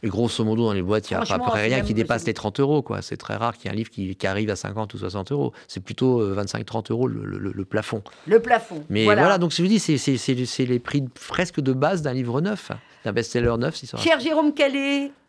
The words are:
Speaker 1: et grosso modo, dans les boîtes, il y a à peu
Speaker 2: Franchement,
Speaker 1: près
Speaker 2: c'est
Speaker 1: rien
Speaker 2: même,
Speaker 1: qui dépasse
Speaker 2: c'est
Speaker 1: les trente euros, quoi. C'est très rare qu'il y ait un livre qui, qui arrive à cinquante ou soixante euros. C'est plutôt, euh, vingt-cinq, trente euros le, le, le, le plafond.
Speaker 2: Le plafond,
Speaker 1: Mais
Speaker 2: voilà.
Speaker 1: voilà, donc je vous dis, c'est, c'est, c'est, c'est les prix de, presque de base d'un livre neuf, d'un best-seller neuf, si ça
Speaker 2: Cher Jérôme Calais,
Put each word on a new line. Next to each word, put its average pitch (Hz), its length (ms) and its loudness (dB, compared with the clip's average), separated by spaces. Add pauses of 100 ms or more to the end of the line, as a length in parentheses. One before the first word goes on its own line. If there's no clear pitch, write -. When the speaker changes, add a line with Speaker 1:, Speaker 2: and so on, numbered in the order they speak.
Speaker 1:
et 117 60 -2
grosso 110 360 0
modo, 113 200 2
dans 107 80 2
les 95 100 0
boîtes, 104 280 0
il - 20 0
y - 20 0
a - 40 0
à - 20 0
peu - 60 -2
Speaker 2:
Franchement, - 200 0
Speaker 1:
près 107 140 2
Speaker 2:
c'est 107 60 2
Speaker 1:
rien 127 120 2
Speaker 2:
même, 117 80 0
Speaker 1:
qui 107 80 -2
dépasse 113 280 0
Speaker 2:
c'est - 60 -2
Speaker 1:
les 107 60 -2
trente - 240 -4
euros, 139 240 4
quoi. 104 200 -6
C'est - 160 -8
très - 180 -8
rare 117 200 -2
qu'il - 100 -14
y - 20 -6
ait 101 40 -6
un 104 40 -4
livre 110 140 -4
qui, 95 260 -6
qui - 100 -4
arrive 101 240 0
à 98 60 -2
cinquante 101 380 -6
ou 98 40 -12
soixante 98 320 -6
euros. 139 220 -2 (160)
C'est - 140 -10
plutôt, 127 400 2
euh, 98 100 0
vingt-cinq, 98 320 -4
trente - 260 -6
euros 120 160 0
le, 110 180 -4
le, 98 140 -8
le, 98 160 -6
le 101 120 -6
plafond. 107 360 -4 (240)
Speaker 2:
Le 214 140 8
plafond, 220 480 0
Speaker 1:
Mais 208 160 2
Speaker 2:
voilà. 208 180 6
Speaker 1:
voilà, 190 160 6
donc 170 140 2
je - 100 -2
vous 185 60 4
dis, 220 100 6
c'est, 151 200 2
c'est, 135 180 2
c'est, 127 300 0
c'est - 200 -2
les 123 120 2
prix 139 240 -2
de, 127 80 -6 (180)
presque - 320 -2
de 131 140 2
base 156 280 2
d'un 135 120 -2
livre 127 260 -2
neuf, 196 320 -4 (320)
d'un 107 80 -2
best-seller 117 460 0
neuf, 135 180 -2
si 127 100 -14
ça 117 120 -10
Speaker 2:
Cher 311 220 2
Jérôme 302 340 2
Calais, 277 580 0 (160)